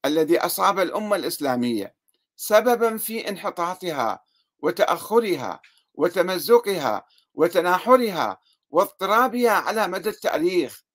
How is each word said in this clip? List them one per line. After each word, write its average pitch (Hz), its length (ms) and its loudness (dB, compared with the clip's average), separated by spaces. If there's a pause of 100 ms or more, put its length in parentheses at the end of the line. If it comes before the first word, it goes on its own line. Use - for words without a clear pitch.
الذي 156 340 2
أصاب 190 400 0
الأمة 208 360 -2
الإسلامية 123 800 -4 (400)
سببا 226 600 2
في 220 320 -6
انحطاطها 175 920 -6 (360)
وتأخرها 170 1000 0 (320)
وتمزقها 180 1120 0 (280)
وتناحرها 175 1080 2 (280)
واضطرابها 220 840 0
على 202 360 0
مدى 185 220 -6
التاريخ 170 760 -2 (120)